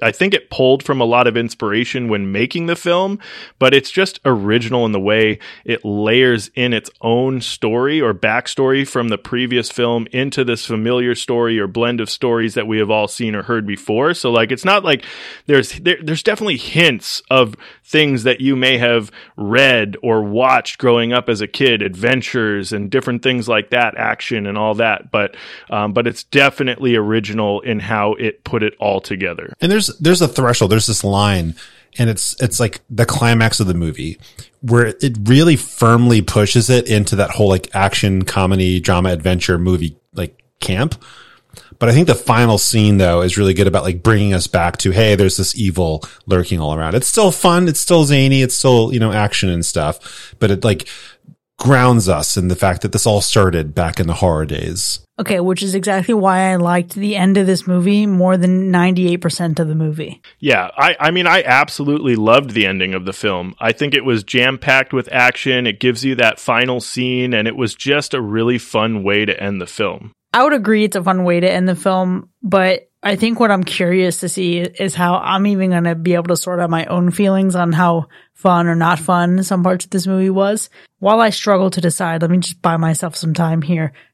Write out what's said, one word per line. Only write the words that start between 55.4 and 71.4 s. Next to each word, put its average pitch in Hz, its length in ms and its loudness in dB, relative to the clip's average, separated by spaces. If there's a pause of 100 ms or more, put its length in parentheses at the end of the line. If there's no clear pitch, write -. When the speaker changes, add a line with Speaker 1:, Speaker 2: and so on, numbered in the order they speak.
Speaker 3:
is 196 100 -4
exactly 190 400 -2
why 190 380 2
I 185 60 0
liked 175 360 0
the 202 220 -4
end 190 220 2
of 190 100 2
this 185 180 0
movie 185 400 2
more 185 320 2
than 185 320 2
ninety-eight 180 480 2
percent 170 420 -4
of 165 80 -2
the 156 60 -2
movie. 156 480 -6 (180)
Speaker 1:
Yeah, 104 380 0
I, 151 220 2
I 156 120 2
mean, 180 140 0
I 175 160 4
absolutely 143 720 2
loved 113 360 4
the 104 160 2
ending 95 260 -2
of 92 120 -6
the 95 80 -6
film. 92 460 -4
I 113 120 0
think 143 240 -2
it 123 100 -2
was 113 180 0
jam-packed 131 680 0
with 127 180 -4
action. 127 540 0
It 104 140 -4
gives 123 260 0
you 131 100 0
that 113 240 2
final 123 400 -2
scene, 123 540 -4
and 110 140 0
it 110 80 -4
was 120 180 -4
just 143 400 -2
a 135 80 -4
really 113 380 0
fun 113 420 -2
way 101 240 0
to 101 160 -2
end 101 180 -4
the 90 60 -8
film. - 460 -6 (220)
Speaker 3:
I 247 100 4
would 294 100 4
agree 214 300 2
it's 208 120 -2
a 185 80 -4
fun 185 200 0
way 175 160 0
to 180 120 2